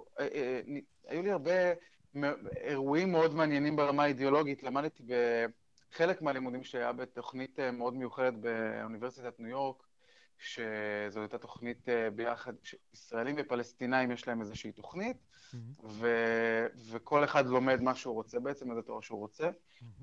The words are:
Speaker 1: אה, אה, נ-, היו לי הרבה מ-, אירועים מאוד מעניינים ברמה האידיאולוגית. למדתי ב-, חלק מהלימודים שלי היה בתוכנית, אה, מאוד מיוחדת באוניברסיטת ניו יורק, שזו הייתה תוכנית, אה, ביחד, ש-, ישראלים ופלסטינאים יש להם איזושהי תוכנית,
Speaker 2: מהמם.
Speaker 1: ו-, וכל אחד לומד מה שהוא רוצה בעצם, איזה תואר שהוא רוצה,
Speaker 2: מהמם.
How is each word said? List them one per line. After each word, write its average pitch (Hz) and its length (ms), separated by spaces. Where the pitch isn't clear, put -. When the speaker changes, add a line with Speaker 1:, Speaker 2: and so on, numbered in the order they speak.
Speaker 1:
אה, 143 140
אה, 127 340
נ-, 143 120
היו 165 160
לי 202 80
הרבה 160 200
מ-, 143 80
אירועים 143 540
מאוד 160 240
מעניינים 151 400
ברמה 143 280
האידיאולוגית. 139 600
למדתי 139 440
ב-, 120 380
חלק 175 300
מהלימודים 131 420
שלי 127 160
היה 120 140
בתוכנית, 131 640
אה, 131 120
מאוד 120 220
מיוחדת 127 400
באוניברסיטת 113 1080
ניו 113 100
יורק, 135 340
שזו 107 800
הייתה 107 180
תוכנית, - 520
אה, 113 200
ביחד, 117 440
ש-, - 120
ישראלים 120 440
ופלסטינאים 127 760
יש 120 160
להם 117 140
איזושהי 107 300
תוכנית, 196 460
Speaker 2:
מהמם. 117 120
Speaker 1:
ו-, 113 800
וכל 143 320
אחד 139 220
לומד 127 360
מה 127 140
שהוא 123 180
רוצה 113 260
בעצם, 131 320
איזה 117 100
תואר 110 200
שהוא 107 180
רוצה, 104 240
Speaker 2:
מהמם. 120 600